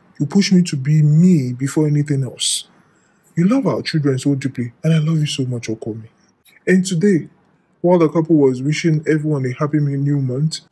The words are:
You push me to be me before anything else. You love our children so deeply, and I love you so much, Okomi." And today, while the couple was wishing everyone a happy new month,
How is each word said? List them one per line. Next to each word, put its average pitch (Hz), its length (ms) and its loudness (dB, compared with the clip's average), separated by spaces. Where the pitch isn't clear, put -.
You 147 60 -2
push 196 260 2
me 180 120 6
to 165 140 -4
be 151 240 2
me 151 520 4
before 139 340 -2
anything 147 360 0
else. - 440 -6
You 170 120 2
love 247 200 0
our 113 140 -2
children 139 360 -2
so 143 180 0
deeply, 127 360 -6
and 160 100 2
I 160 60 2
love 156 180 0
you 151 80 0
so 139 200 -4
much, 123 220 -8
Okomi." 110 420 -10
And 185 200 2
today, 180 440 0
while 175 180 2
the 156 100 4
couple 160 280 0
was 131 240 2
wishing 151 460 0
everyone 151 380 0
a 127 80 -4
happy 151 260 -2
new 143 420 -2
month, 135 400 -4